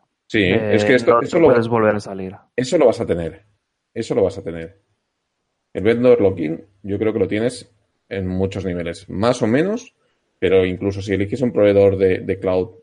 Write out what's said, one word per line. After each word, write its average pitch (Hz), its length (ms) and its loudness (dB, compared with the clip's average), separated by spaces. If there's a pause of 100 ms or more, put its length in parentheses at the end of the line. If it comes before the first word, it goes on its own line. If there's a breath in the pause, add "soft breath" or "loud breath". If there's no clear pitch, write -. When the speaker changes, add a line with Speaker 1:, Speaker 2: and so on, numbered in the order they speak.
(260)
Speaker 1:
Sí, 110 160 0
Speaker 2:
Eh, 104 320 2
Speaker 1:
es 104 100 2
que 127 100 4
esto, 120 200 4
Speaker 2:
no 117 80 4
Speaker 1:
eso 175 160 -2
Speaker 2:
te - 20 4
Speaker 1:
lo, 160 80 6
Speaker 2:
puedes 120 180 4
volver 110 300 2
a 104 40 -6
salir. 95 360 -12 (180)
Speaker 1:
eso 131 240 -2
lo 147 80 6
vas 110 140 2
a 117 60 -4
tener. 87 380 -6 (480)
Eso 117 220 -6
lo 117 80 2
vas 92 160 -2
a - 60 -16
tener. 82 360 -12 (920)
El 92 100 -8
vendor 120 380 4
locking 80 440 -2 (180)
yo 101 160 -6
creo 110 140 -2
que 110 60 -6
lo 110 100 0
tienes 113 460 -6 (340)
en 98 200 -6
muchos 92 360 -4
niveles, 87 440 -8
más 104 340 -2
o 120 40 0
menos, 175 480 -2 (440)
pero 92 260 2
incluso 95 360 -4
si 101 140 -4
eliges 98 260 -4
un 123 120 -2
proveedor 101 440 4
de, 92 220 2
de 95 200 -6
cloud 92 320 -2 (120)